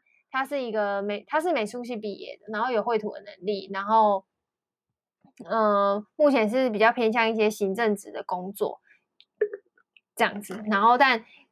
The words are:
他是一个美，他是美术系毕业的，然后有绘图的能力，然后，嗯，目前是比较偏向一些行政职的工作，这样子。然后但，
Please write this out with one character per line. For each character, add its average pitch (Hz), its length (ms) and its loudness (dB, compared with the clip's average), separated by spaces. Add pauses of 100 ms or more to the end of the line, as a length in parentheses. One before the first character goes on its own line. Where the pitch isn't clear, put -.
(300)
他 269 140 -2
是 277 180 -4
一 226 120 -6
个 202 280 -2
美， 208 240 -6
他 302 140 -2
是 302 140 0
美 220 120 0
术 247 200 -10
系 240 100 -8
毕 214 200 -8
业 - 220 -16
的， - 140 -16
然 214 100 -4
后 254 80 -2
有 214 140 0
绘 226 140 0
图 - 160 -4
的 - 80 -14
能 202 120 -18 (120)
力， 202 280 -6
然 190 120 -4
后， 214 400 4 (1200)
嗯， 202 600 2 (100)
目 294 160 6
前 220 180 2
是 262 200 2
比 214 100 -4
较 220 120 6
偏 226 200 0
向 226 180 0
一 226 60 -2
些 214 140 2
行 196 260 -2
政 220 200 0
职 208 160 -18
的 214 120 -10
工 185 300 -8
作， - 260 -6 (1400)
这 240 80 0
样 202 180 -2
子。 185 260 -12
然 202 140 2
后 240 160 6
但， 254 240 4 (300)